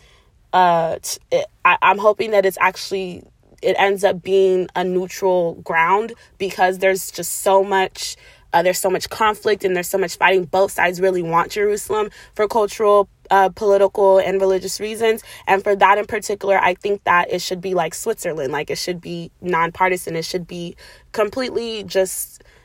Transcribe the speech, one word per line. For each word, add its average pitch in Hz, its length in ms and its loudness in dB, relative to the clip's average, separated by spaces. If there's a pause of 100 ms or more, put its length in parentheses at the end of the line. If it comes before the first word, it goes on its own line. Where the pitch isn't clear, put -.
(520)
uh, 170 500 2
t-, - 160 -10 (140)
it, - 140 0 (180)
I, 180 180 4
I'm 190 160 4
hoping 214 340 2
that 196 140 4
it's 185 140 -2
actually, 185 640 -4 (380)
it 185 160 0
ends 196 260 0
up 185 180 0
being 185 540 2
a 180 80 -2
neutral 180 720 -2
ground, 185 580 0 (260)
because 190 400 0
there's 190 320 0
just - 320 -8
so 196 220 4
much, 190 520 -2 (360)
uh, 170 100 4
there's 185 160 2
so 190 120 0
much - 200 -4
conflict 214 540 0
and 185 100 0
there's 175 140 -4
so 196 100 -2
much 175 180 -2
fighting. 180 280 2
Both 185 280 0
sides 175 280 -2
really 185 220 0
want 170 280 0
Jerusalem 208 600 -2 (240)
for 214 120 0
cultural, 208 640 2 (220)
uh, 190 180 6
political, 196 680 4
and 190 220 0
religious 190 380 0
reasons. 220 460 -2 (240)
And 196 160 2
for 208 100 2
that 196 240 4
in 208 60 -4
particular, 202 540 -2
I 180 160 2
think 202 300 -4
that 175 280 2
it 175 100 -4
should 180 180 -6
be 185 140 -6
like 160 200 -2
Switzerland. 156 580 -6
Like, 147 180 -6
it 175 80 -6
should 180 220 -8
be 170 400 -12
nonpartisan. 180 720 -2
It 165 120 -6
should 180 200 -6
be 175 300 -12 (360)
completely 226 720 -4
just - 600 -4 (200)